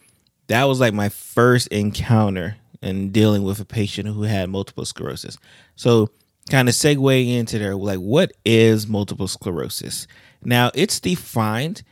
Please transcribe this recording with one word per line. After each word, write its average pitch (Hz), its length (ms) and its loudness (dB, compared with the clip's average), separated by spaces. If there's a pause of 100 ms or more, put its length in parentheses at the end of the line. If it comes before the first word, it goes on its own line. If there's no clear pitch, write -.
(480)
that 113 180 2
was, 131 140 0
like, 117 140 2
my 101 160 0
first 123 580 2
encounter 104 920 0 (240)
in 98 300 -6
dealing 104 320 4
with 98 160 -2
a 98 60 -12
patient 101 440 -4
who 104 140 -6
had 98 260 -2
multiple 98 360 -8
sclerosis. - 520 -12 (380)
So 113 340 4 (400)
kind 127 180 2
of 120 60 2
segue 131 640 2
into 113 220 -4
there, 98 160 -4
like, 95 240 -4
what 127 320 0 (120)
is 113 440 4
multiple 101 400 -4
sclerosis? - 800 -8 (360)
Now, 120 300 2
it's 170 260 -2
defined 131 920 -4